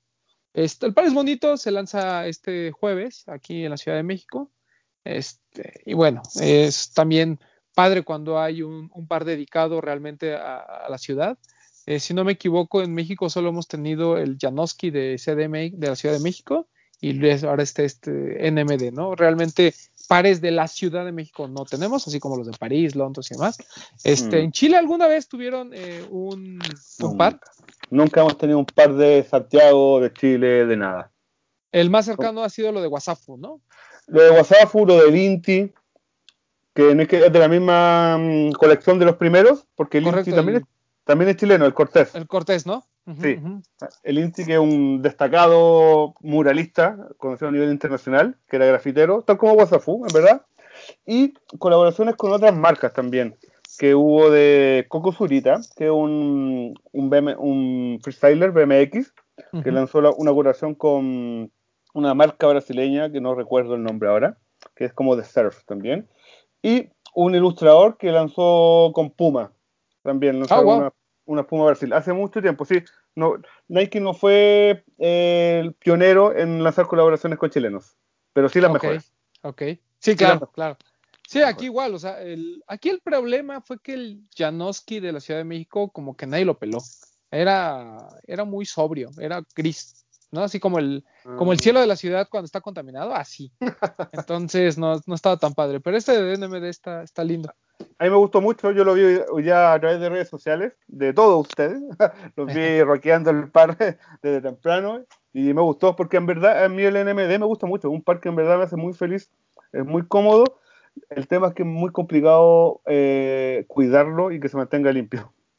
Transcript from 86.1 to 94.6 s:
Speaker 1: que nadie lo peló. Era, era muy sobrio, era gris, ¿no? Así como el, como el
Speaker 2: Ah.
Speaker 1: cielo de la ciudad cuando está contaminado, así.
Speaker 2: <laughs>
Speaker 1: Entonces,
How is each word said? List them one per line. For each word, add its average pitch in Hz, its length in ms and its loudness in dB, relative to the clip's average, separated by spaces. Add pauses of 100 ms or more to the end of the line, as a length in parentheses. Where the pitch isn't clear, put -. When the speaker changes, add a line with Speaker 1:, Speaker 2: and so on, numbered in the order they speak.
Speaker 1:
que 135 100 -14
nadie 156 180 -4
lo 165 120 -2
peló. 110 220 -10 (520)
Era, 147 800 -6 (180)
era 190 160 -10
muy 202 220 -10
sobrio, 156 520 -6
era 160 260 -12 (120)
gris, - 500 -10 (260)
¿no? 165 120 -6
Así 202 160 -8
como 185 180 -2
el, 139 260 -6 (340)
como 175 140 0
el 175 80 0
Speaker 2:
Ah. - 40 -4
Speaker 1:
cielo 240 160 4
de 247 80 2
la 196 80 0
ciudad 185 340 -6
cuando 190 160 -10
está 180 160 -12
contaminado, 170 540 -14
así. 143 360 -14 (100)
Speaker 2:
<laughs> 214 500 -10
Speaker 1:
Entonces, 170 640 -4